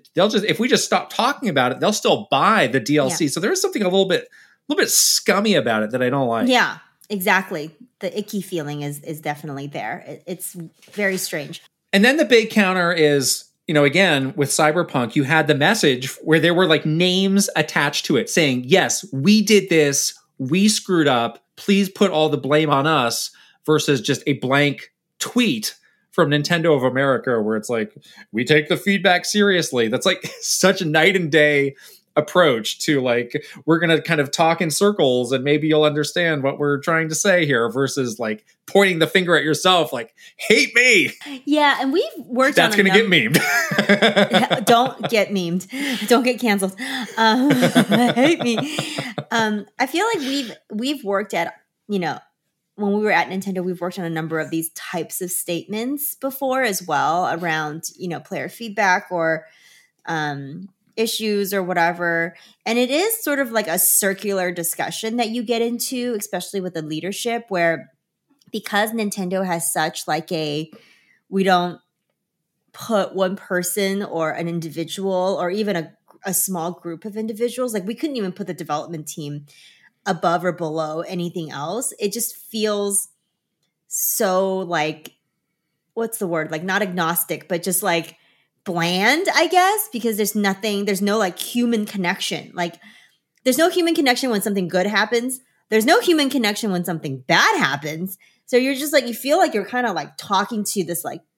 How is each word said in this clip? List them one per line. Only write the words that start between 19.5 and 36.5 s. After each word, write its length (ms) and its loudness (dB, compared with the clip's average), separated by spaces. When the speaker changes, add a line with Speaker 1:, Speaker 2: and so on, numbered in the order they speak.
Speaker 1:
this. 500 2
We 320 2
screwed 400 2
up. 340 0
Please 320 2
put 200 2
all 200 2
the 80 -2
blame 320 2
on 180 2
us," 420 0
versus 340 2
just 260 -2
a 80 2
blank 600 0
tweet 560 -2
from 180 2
Nintendo 480 2
of 60 0
America 580 0
where 160 0
it's 120 -8
like, 240 -4
"We 140 -2
take 240 2
the 80 2
feedback 480 2
seriously." 640 2
That's, 160 -2
like, 300 -2
<laughs> 40 -20
such 420 2
a 40 -2
night 320 4
and 120 -2
day 460 4
approach 600 2
to, 200 0
like, 460 -2
we're 140 4
gonna 220 4
kind 180 0
of 120 0
talk 280 2
in 120 -2
circles 600 2
and 120 -2
maybe 240 2
you'll 160 4
understand 600 0
what 160 -2